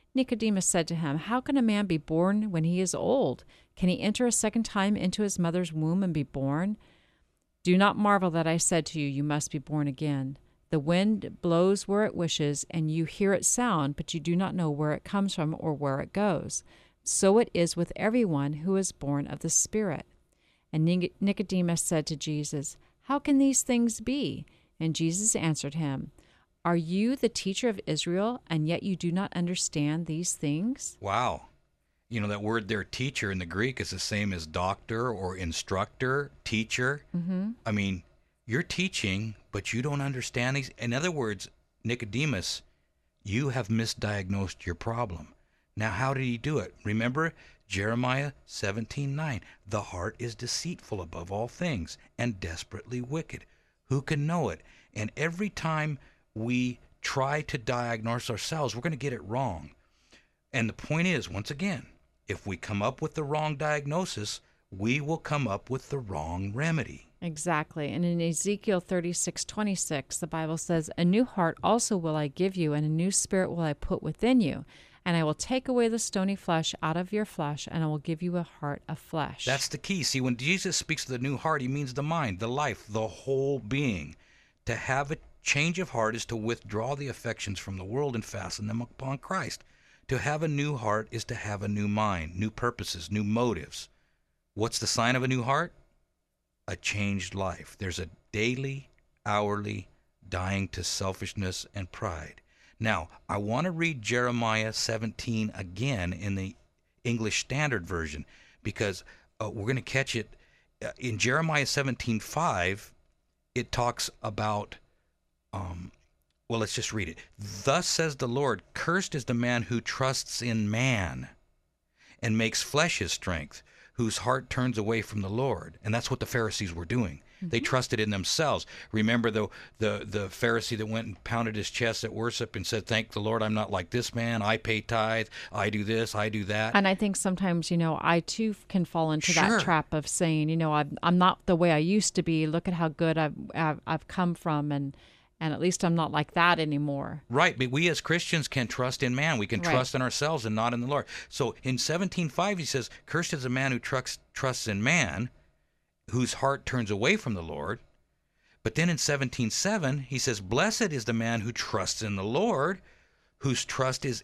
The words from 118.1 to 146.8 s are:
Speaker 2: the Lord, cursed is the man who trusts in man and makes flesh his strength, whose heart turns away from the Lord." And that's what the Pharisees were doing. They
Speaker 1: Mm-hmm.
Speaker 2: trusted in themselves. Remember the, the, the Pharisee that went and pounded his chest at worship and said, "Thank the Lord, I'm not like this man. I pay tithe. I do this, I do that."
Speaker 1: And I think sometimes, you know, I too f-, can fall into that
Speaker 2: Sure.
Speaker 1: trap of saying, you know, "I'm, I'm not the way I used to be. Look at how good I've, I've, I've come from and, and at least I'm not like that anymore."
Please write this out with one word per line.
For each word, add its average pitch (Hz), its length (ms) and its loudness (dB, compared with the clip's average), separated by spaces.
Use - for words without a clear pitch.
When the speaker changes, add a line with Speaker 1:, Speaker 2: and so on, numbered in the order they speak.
Speaker 2:
the 131 120 -2
Lord, 123 340 0
cursed 180 400 0
is 139 120 -4
the 123 80 0
man 120 300 2
who 113 160 -2
trusts - 600 -2
in 110 280 2
man 101 580 0
and 110 160 2
makes 110 260 2
flesh 160 360 2
his 87 140 -2
strength, 80 500 -4
whose 113 240 0
heart 127 320 0
turns 123 260 0
away 110 260 0
from 104 200 -6
the 95 80 -4
Lord." 104 520 -4
And 107 120 0
that's 120 160 -2
what 123 100 -2
the - 60 -4
Pharisees 107 480 -2
were 85 100 -6
doing. 92 360 -2
They 156 160 0
Speaker 1:
Mm-hmm. - 60 0
Speaker 2:
trusted 123 360 0
in 107 100 2
themselves. 101 540 0
Remember 113 400 4
the, 107 180 0
the, 107 300 0
the 101 200 -2
Pharisee 117 500 0
that 107 100 -2
went 110 200 -4
and 101 160 -12
pounded 117 320 -2
his 98 120 -2
chest 113 340 0
at 110 120 -4
worship 113 420 -2
and 95 100 -6
said, 107 200 -2
"Thank 110 260 0
the 107 80 -2
Lord, 110 220 2
I'm 110 120 2
not 107 160 0
like 92 200 -2
this 120 240 -2
man. 117 260 0
I 107 160 2
pay 110 240 0
tithe. 113 480 0
I 98 160 0
do 104 160 0
this, 113 300 0
I 107 160 0
do 107 140 -2
that." 107 300 0
Speaker 1:
And 196 140 6
I 190 60 2
think 196 220 0
sometimes, 180 540 0
you 175 60 2
know, 165 240 2
I 170 200 4
too 220 300 -2
f-, - 180 -10
can 180 180 2
fall 160 260 0
into 156 220 2
that 160 140 6
Speaker 2:
Sure. 220 120 6
Speaker 1:
trap 165 320 2
of 151 160 -2
saying, 156 400 2
you 160 80 2
know, 160 160 2
"I'm, 147 300 0
I'm 180 160 6
not 180 280 6
the 180 100 6
way 170 160 6
I 151 60 6
used 185 360 4
to 180 80 2
be. 156 240 2
Look 160 220 0
at 180 60 0
how 165 140 2
good 160 300 2
I've, 151 160 2
I've, 156 320 0
I've 160 220 -2
come 175 260 2
from 147 380 0
and, 143 240 -2
and 160 140 0
at 123 80 -4
least 180 240 2
I'm 170 120 4
not 160 160 2
like 151 200 -2
that 175 260 6
anymore." 143 680 -2